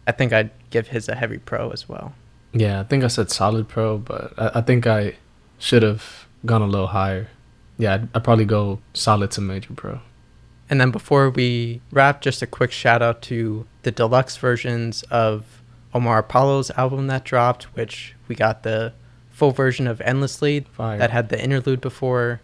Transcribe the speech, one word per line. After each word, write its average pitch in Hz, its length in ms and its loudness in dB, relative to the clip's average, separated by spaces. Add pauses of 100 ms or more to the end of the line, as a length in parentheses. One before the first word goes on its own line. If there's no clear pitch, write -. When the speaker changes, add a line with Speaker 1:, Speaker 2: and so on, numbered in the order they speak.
Speaker 1:
I 117 60 0
think 123 200 0
I'd 110 200 2 (180)
give 113 200 -2
his 113 200 -6
a 110 60 -4
heavy 110 240 -6
pro 117 320 -6
as - 180 -12
well. - 240 -14 (400)
Speaker 2:
Yeah, 104 260 2
I 98 40 -4
think 135 200 2
I 120 40 4
said 113 240 -2
solid 107 360 0
pro, 110 300 -2
but - 400 -10
I, 110 220 0
I - 20 2
think 120 240 4
I 107 300 2 (420)
should 120 260 4
have - 440 -2 (180)
gone 113 160 4
a 101 60 0
little 98 200 0
higher. 98 400 -2 (520)
Yeah, 113 160 2
I'd, 113 200 -2
I'd 117 80 -2
probably 113 220 6
go 101 340 0 (140)
solid 104 380 2
to 104 100 -6
major 98 340 -8
pro. 101 240 -10 (680)
Speaker 1:
And 139 100 2
then 127 120 4
before 135 400 2
we 120 500 -2 (100)
wrap, 139 300 4
just 131 220 -2
a 117 40 -6
quick - 240 -2
shout 117 300 2
out 117 220 0
to 113 420 -4 (160)
the 123 100 -2
deluxe 123 460 0
versions 117 720 -2
of 110 540 -2 (320)
Omar 117 240 2
Apollo's 135 520 2
album 135 360 -2
that 131 180 -4
dropped, 123 380 0 (120)
which - 400 -8 (120)
we 120 80 -6
got 110 260 0
the 113 320 -4 (380)
full 139 200 2
version 131 360 0
of 113 140 -4
Endlessly 139 580 0 (120)
Speaker 2:
Fire. 113 280 -4
Speaker 1:
that 120 100 2
had 117 200 -2
the - 140 -4
interlude 131 380 0
before 123 640 -2